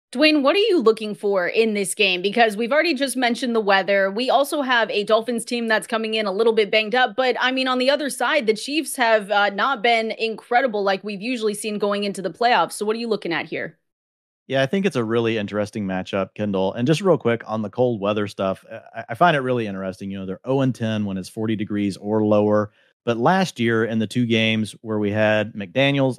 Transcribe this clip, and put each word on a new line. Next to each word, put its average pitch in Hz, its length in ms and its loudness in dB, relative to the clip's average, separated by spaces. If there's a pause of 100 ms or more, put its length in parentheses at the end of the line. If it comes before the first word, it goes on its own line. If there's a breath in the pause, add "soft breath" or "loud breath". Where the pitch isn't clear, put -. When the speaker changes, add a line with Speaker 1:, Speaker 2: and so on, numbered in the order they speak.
(120)
Speaker 1:
Dwayne, 302 300 4
what 277 120 4
are 403 60 4
you 403 200 4
looking 220 320 2
for 190 360 0
in 220 260 2
this 196 180 -2
game? 185 300 0
Because 208 340 2
we've 226 140 -2
already 320 240 2
just 254 220 -2
mentioned 240 360 0
the 226 80 2
weather. 196 520 2
We 247 180 -2
also 277 320 2
have 240 300 2
a 202 100 -2
Dolphins 220 420 0
team 240 220 -4
that's 220 220 0
coming 220 260 -4
in 220 120 -2
a 202 40 -2
little 220 220 2
bit 214 180 0
banged 214 240 0
up. 247 220 2
But, 254 240 2
I 247 100 0
mean, 262 160 -2
on 254 120 0
the 254 120 2
other 294 200 0
side, 269 360 -2
the 214 80 2
Chiefs 277 400 -6
have, 220 380 2
uh, 202 180 2
not 214 320 -2
been 226 300 2
incredible 220 720 -2
like 196 180 0
we've 202 180 -10
usually 220 340 -4
seen 208 240 -6
going 202 260 -2
into 196 180 -6
the 180 80 -4
playoffs. 208 440 2
So 208 120 -6
what 220 80 -2
are 233 60 -6
you 233 80 -6
looking 202 240 -4
at 156 140 -4
here? 147 300 -10 (680)
Speaker 2:
Yeah, 131 160 0
I 135 40 2
think 196 200 -2
it's - 80 0
a 127 80 0
really 113 340 0
interesting 104 480 -4
matchup, 95 520 -4
Kendall. 98 380 -2
And 120 120 -2
just 156 140 2
real 185 180 2
quick 117 260 0
on 110 180 -4
the 104 80 -6
cold 123 300 0
weather 104 280 0
stuff, 95 420 -4
I, 113 380 -14
I 120 80 -8
find 170 200 4
it 139 40 0
really 127 260 -2
interesting. 98 460 -8
You 98 80 -8
know, 95 60 -8
they're 95 180 -8
oh 135 160 0
and 131 120 2
ten 110 340 -2
when 95 100 -4
it's 92 120 -8
forty 110 280 -4
degrees 101 400 -2
or 107 280 0
lower. 104 460 2 (340 soft breath)
But 117 140 0
last 170 420 0
year 113 240 2
in 113 140 -2
the 110 80 0
two 123 200 -2
games 110 540 2
where 110 180 -4
we 104 120 0
had 107 420 2
McDaniels 131 680 0